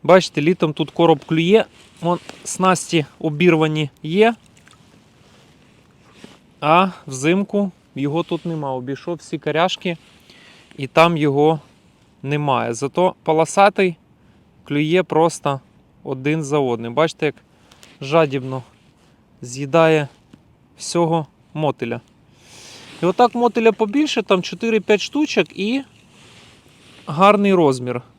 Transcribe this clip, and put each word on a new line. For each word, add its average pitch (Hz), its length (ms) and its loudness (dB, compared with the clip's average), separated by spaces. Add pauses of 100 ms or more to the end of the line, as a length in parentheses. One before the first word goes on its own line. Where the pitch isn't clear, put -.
Бачите, 160 400 2
літом 165 300 0
тут 143 180 -6
короб 160 340 0
клює, 165 400 2 (360)
вон 170 180 -2 (260)
снасті 175 640 -2 (120)
обірвані 156 720 0 (120)
є, 208 320 2 (2250)
а 170 260 4 (180)
взимку 185 640 -2 (240)
його 143 280 -4
тут 170 240 -8
нема. 151 260 -6
Обійшов 131 440 -8
всі - 220 -12
коряшки, 165 580 -4 (800)
і 139 100 -8
там 170 300 4
його 147 440 2 (600)
немає. 135 520 -2
Зато 175 480 -2
полосатий 175 760 2 (680)
клює 156 380 0
просто 156 580 0 (420)
один 143 400 -4
за 143 160 -2
одним. 120 360 -2
Бачите, 156 320 -2
як 139 80 -2 (680)
жадібно 135 600 0 (800)
з'їдає 143 680 0 (680)
всього 165 500 -2 (280)
мотиля. 127 460 -4 (1000)
І 165 40 0
отак 233 280 2
мотиля 233 380 2
побільше, 220 500 -2
там 185 200 0
чотири-п'ять 214 580 -2
штучок - 460 -2 (120)
і 233 240 -4 (1200)
гарний 196 480 4
розмір. 123 480 0 (160)